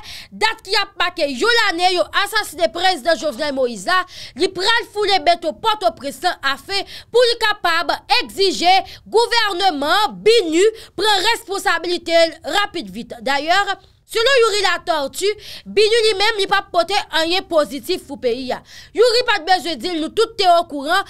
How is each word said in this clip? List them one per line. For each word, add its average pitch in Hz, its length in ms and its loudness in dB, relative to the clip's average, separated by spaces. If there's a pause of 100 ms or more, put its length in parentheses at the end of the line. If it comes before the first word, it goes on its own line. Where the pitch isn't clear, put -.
(300)
dat 440 340 -4
ki 381 140 -4
ap 403 180 -4
make 349 320 -2
yon 415 320 0
lane, 370 320 2
yo 349 140 0 (180)
asasine 370 480 -2
prezidan 330 480 0
Joznèl 294 360 -4
Moyiz. 240 300 -4
La, 370 140 2 (340)
li 359 160 0
pral 392 400 -2
foule 403 320 0
beto 339 320 0
Pòtoprens 349 680 -4
lan, 349 180 -2
afen 277 420 -4 (220)
pou 466 160 4
l 466 180 2
kapab 349 540 0 (220)
egzije 349 600 2 (260)
gouvèneman. 381 1200 0
Bini 370 400 4 (280)
pran 392 340 0
responsabilite 349 880 -2
l 330 240 4 (160)
rapid 370 380 -4
vit 220 280 -14
dayè. 285 440 0 (480)
Selon 466 260 2
Youri 415 240 2
Latòti, 339 680 -2 (340)
Bini, 415 400 2
li 440 100 4
menm, 415 240 0
li 392 80 0
p - 80 0
ap 392 160 0
pote 359 280 0 (200)
anyen 339 300 0
pozitif 311 580 -2
pou 277 160 -14
peyi 247 320 -4
a. 180 60 -8 (320)
Youri 480 340 4
pa 415 140 2
t 311 80 -8
bezwen 339 340 0
di 359 80 -4
l. 320 140 -4
Nou 294 100 -8
tout 440 240 0
te 403 140 0
okouran 339 580 0